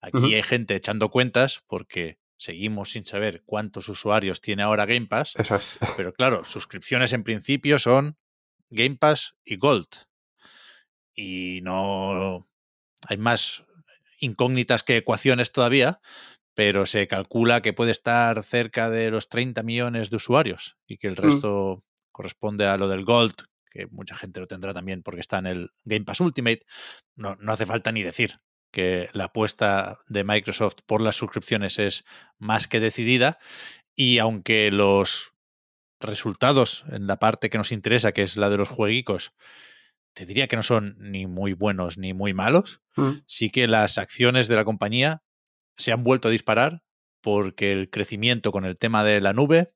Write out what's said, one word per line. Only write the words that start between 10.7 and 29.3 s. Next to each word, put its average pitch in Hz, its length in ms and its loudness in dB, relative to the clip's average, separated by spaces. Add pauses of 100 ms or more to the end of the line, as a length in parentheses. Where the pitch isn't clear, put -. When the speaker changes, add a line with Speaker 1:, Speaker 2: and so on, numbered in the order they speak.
Speaker 1:
Y 92 460 -10
no 95 840 -2 (600)
hay 104 100 -4
más 113 460 0 (560)
incógnitas 123 640 0
que 120 140 2
ecuaciones 120 540 2
todavía, 131 480 4 (540)
pero 98 320 4
se 101 220 0
calcula 117 540 2
que 107 120 -2
puede 117 180 0
estar 117 520 0
cerca 117 460 -2
de 113 220 -2
los 110 180 -4
treinta 117 340 -4
millones 117 460 -4
de 110 80 -4
usuarios - 600 0 (100)
y - 100 -16
que - 100 -8
el 95 80 -4
Speaker 2:
Mm. 92 80 -8
Speaker 1:
resto 101 600 0 (280)
corresponde 104 560 -4
a 98 100 2
lo 98 100 0
del 95 180 -2
Gold, 117 300 4 (340)
que 98 180 -14
mucha - 280 -16
gente 92 240 -14
lo 90 80 -12
tendrá 95 260 -10
también 90 300 -8
porque 87 180 -12
está - 180 -4
en 92 80 -6
el 90 240 -6 (120)
Game 107 220 -2
Pass 95 160 -4
Ultimate. 123 440 0 (500)
No, 98 220 -8
no 104 140 -6
hace 110 140 -2
falta 113 260 -4
ni 110 120 -2
decir 98 360 -4 (320)
que 90 420 -2
la 95 120 -4
apuesta 98 840 0